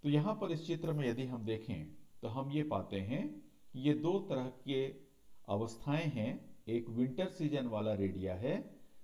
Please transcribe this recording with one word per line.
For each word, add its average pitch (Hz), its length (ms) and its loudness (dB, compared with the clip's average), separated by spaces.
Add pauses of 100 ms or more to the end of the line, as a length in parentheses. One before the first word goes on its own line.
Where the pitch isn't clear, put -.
तो 147 60 4
यहाँ 156 260 6
पर 202 160 0
इस 156 160 -2
चित्र 156 260 0
में 143 160 2
यदि 120 160 0
हम 123 200 -4
देखें - 560 -4 (200)
तो 117 60 -4
हम 135 240 -2
ये 147 120 2
पाते 98 360 0
हैं 117 400 -2 (340)
कि 127 60 -8
ये 143 140 6
दो 160 260 4
तरह 127 300 0
के 135 460 -2 (540)
अवस्थाएं 139 640 2
हैं। 120 440 -2 (120)
एक - 220 0
winter 127 400 2
season 143 360 0
वाला 107 280 2
रेडिया 95 420 2
है 127 440 -2 (240)